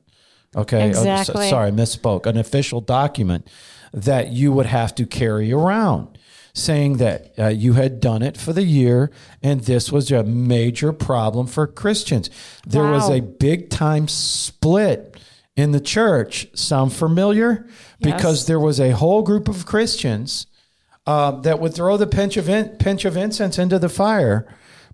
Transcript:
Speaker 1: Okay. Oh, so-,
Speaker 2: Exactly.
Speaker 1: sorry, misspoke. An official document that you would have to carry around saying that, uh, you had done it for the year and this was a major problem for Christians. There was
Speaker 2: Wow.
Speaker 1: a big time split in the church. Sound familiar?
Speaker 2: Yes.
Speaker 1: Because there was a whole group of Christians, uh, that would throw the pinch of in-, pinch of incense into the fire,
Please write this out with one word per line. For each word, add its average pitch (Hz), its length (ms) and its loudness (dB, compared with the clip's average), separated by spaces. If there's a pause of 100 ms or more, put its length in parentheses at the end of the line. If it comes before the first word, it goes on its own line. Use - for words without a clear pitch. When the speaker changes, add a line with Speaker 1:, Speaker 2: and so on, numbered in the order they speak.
(540)
Speaker 1:
Okay. 107 360 0
Oh, - 20 2
so-, 185 80 2
Speaker 2:
Exactly. 196 480 0
Speaker 1:
sorry, 113 220 2
misspoke. 107 560 -2
An 113 100 0
official 120 460 -2
document 120 680 0 (460)
that 123 340 0
you 135 240 0
would 135 140 2
have 117 280 -2
to 123 100 -4
carry 110 480 -2
around 175 640 0 (380)
saying 143 440 0
that, - 400 -2
uh, 107 100 2
you 110 260 2
had 131 260 2
done 113 220 0
it 143 160 -4
for - 160 -6
the 190 80 0
year 135 480 2 (320)
and 139 200 0
this 123 300 -2
was 143 180 0
a 123 120 2
major 120 720 0
problem 120 520 -2
for 151 200 -2
Christians. 202 640 -2 (360)
There 143 180 2
was 147 260 2
Speaker 2:
Wow. 135 60 2
Speaker 1:
a 127 40 0
big 143 480 -2
time 151 400 0
split - 1080 -2 (400)
in 147 160 2
the 143 80 2
church. 165 720 0
Sound 135 400 0
familiar? 208 720 0 (320)
Speaker 2:
Yes. 147 180 0
Speaker 1:
Because 160 300 0
there 160 140 2
was 147 200 2
a 131 120 4
whole 170 300 2
group 208 260 0
of 185 180 -6
Christians, 139 800 -4 (600)
uh, 147 260 0 (100)
that 156 180 2
would 165 140 -4
throw 180 240 0
the 202 80 0
pinch 202 320 -2
of 160 100 -2
in-, 214 200 0 (100)
pinch 196 260 0
of 180 120 -2
incense 185 420 -2
into 180 200 2
the 170 120 0
fire, 175 560 2 (480)